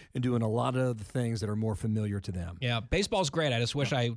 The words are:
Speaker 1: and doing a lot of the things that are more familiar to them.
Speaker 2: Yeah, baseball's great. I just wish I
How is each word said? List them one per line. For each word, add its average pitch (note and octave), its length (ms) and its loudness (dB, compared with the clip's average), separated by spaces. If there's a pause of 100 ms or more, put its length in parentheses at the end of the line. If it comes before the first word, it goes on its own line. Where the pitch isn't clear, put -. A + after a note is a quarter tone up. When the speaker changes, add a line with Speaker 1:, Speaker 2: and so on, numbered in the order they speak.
(140)
Speaker 1:
and C3 80 -2
doing B2 220 2
a A2 40 2
lot A#2+ 280 2
of B2+ 240 0
the G#2 40 -10
things A#2 380 -2
that G#2+ 80 0
are G#2 60 0
more A2 180 0
familiar G#2+ 460 0
to G2 120 -6
them. E2+ 300 -6
Speaker 2:
Yeah, A#2+ 200 0
baseball's F#3+ 500 0
great. D3+ 220 2
I A#2 60 2
just A#2+ 140 0
wish C#3+ 180 0
I A#2+ 260 2